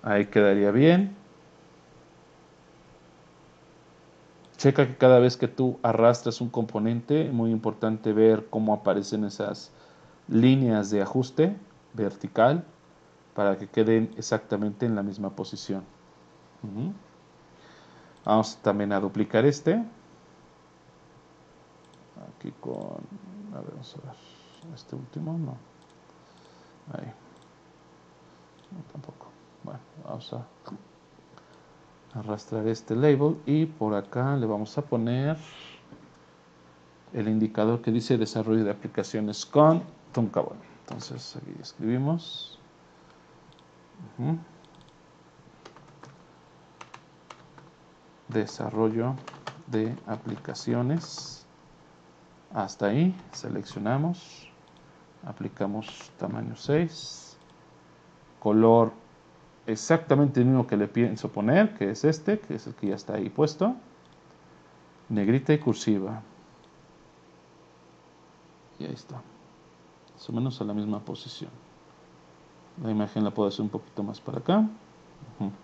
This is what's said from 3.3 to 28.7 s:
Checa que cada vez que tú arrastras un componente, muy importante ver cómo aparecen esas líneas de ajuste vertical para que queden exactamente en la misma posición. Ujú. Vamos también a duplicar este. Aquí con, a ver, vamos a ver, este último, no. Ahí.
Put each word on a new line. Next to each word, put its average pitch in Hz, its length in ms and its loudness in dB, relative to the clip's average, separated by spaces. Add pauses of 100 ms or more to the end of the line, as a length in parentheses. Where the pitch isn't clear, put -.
Checa 139 320 4
que 127 80 -8
cada 127 240 10
vez 123 160 6
que 127 140 -2
tú 127 340 0
arrastras 117 560 4
un 120 100 -4
componente, 117 800 0
muy 117 220 0
importante 110 640 -2
ver 110 360 6
cómo 110 240 0
aparecen 104 520 0
esas 104 480 -8 (560)
líneas 117 600 4
de 104 120 2
ajuste 147 560 0 (360)
vertical 113 680 2 (720)
para 101 220 2
que 101 100 -10
queden 110 480 4
exactamente 107 720 -4
en 113 100 0
la 101 80 -2
misma 98 280 -6
posición. 95 520 -8 (800)
Ujú. 113 300 -8 (1300)
Vamos 107 380 2
también 101 320 0
a 98 80 0
duplicar 104 420 0
este. 156 400 2 (2500)
Aquí - 240 -12
con, 50 440 -10 (500)
a - 80 -12
ver, - 100 -14
vamos - 240 -18
a 139 120 -16
ver, 127 80 -16 (600)
este - 200 -16
último, 151 420 -10
no. 139 180 -8 (1400)
Ahí. - 120 -10 (1700)